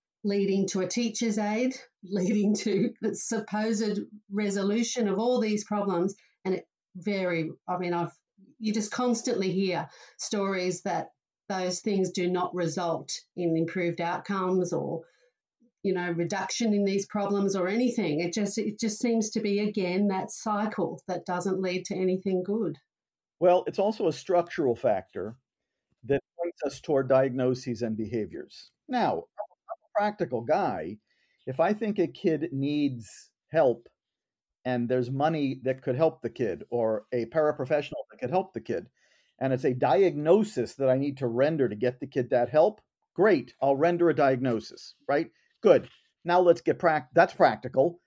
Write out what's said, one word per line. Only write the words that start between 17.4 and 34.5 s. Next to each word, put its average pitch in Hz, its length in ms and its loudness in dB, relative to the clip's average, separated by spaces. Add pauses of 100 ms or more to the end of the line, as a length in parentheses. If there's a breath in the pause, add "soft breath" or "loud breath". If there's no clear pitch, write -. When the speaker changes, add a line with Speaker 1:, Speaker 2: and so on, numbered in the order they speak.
Speaker 1:
or 175 120 0
anything. 202 520 0
It 170 140 -2
just, 202 240 -2
it 214 220 -4
just 214 200 -4
seems 226 320 0
to - 80 -4
be, 202 200 0
again, 202 480 0
that 190 240 -4
cycle 208 760 -4
that 180 180 -6
doesn't 185 360 -2
lead 185 240 -4
to 190 100 -6
anything 185 480 0
good. 196 340 -4 (640)
Speaker 2:
Well, 175 280 6
it's 147 120 -4
also 208 280 0
a 151 60 0
structural 170 640 0
factor 104 600 -2 (720)
that 135 160 0 (180)
points 170 260 -8
us - 160 -8
toward 135 280 0
diagnoses 127 720 0
and 110 160 -4
behaviors. 101 720 -8 (160)
Now, 214 240 0
I'm - 720 -10
a - 160 -4
practical 175 420 -2
guy. 147 560 -2 (480)
If 131 140 -6
I 185 140 2
think 208 260 -4
a 170 80 2
kid 156 440 -2
needs 135 800 -4 (220)
help 139 380 2 (760)